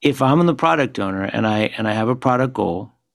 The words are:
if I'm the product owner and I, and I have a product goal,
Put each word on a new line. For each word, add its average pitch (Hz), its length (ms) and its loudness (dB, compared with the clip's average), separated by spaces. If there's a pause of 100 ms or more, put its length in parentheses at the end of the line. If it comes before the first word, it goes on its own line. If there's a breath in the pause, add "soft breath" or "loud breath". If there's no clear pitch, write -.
if 139 220 0
I'm 147 240 4
the 165 80 2
product 151 440 0
owner 95 260 -2
and 110 220 -2
I, 107 300 0
and 110 100 -4
I 107 60 0
have 110 160 -2
a 127 80 0
product 127 380 0
goal, - 380 -4 (220)